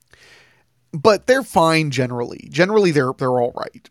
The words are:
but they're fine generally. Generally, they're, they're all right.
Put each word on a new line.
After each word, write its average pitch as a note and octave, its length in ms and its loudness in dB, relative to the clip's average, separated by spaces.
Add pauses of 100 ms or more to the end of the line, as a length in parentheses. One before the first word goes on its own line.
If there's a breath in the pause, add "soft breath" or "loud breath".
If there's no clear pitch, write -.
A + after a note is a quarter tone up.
(920 soft breath)
but F#3+ 340 0
they're C4 160 2
fine D#3+ 480 0
generally. B2 640 -6
Generally, F#3+ 380 2
they're, C3+ 260 0
they're B2+ 240 -2
all A#2+ 160 -2
right. - 340 -14